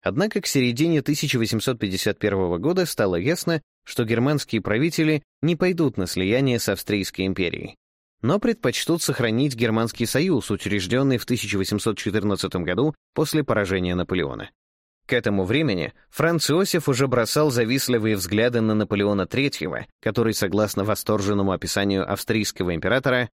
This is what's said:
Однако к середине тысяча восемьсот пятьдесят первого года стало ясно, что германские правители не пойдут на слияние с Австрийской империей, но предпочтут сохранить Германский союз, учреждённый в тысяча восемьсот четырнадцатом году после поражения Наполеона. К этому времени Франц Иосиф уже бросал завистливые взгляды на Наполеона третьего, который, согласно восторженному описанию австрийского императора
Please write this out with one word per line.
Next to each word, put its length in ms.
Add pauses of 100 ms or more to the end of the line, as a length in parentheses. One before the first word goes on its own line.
Однако 380
к 60
середине 540
тысяча 360
восемьсот 420
пятьдесят 400
первого 380
года 280
стало 300
ясно, 460 (240)
что 180
германские 580
правители 640 (180)
не 140
пойдут 400
на 120
слияние 520
с 80
Австрийской 580
империей, 520 (460)
но 160
предпочтут 600
сохранить 540
Германский 500
союз, 460
учреждённый 680
в 80
тысяча 320
восемьсот 400
четырнадцатом 680
году 300 (220)
после 280
поражения 520
Наполеона. 560 (560)
К 60
этому 300
времени 500 (180)
Франц 400
Иосиф 360
уже 200
бросал 420
завистливые 680
взгляды 460
на 140
Наполеона 500
третьего, 600 (120)
который, 360
согласно 480
восторженному 680
описанию 600
австрийского 640
императора 600